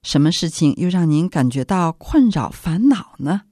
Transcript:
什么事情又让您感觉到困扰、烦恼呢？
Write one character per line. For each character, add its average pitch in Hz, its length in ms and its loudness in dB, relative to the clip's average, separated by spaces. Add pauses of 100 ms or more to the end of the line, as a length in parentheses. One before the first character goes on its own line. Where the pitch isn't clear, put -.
什 - 180 0
么 156 100 4
事 170 200 -4
情 147 260 0
又 180 140 -2
让 175 200 0
您 156 160 2
感 131 240 0
觉 131 140 -4
到 175 280 -2
困 269 360 2
扰、 156 220 -2
烦 180 400 -2
恼 - 260 -2
呢？ 165 240 -4 (120)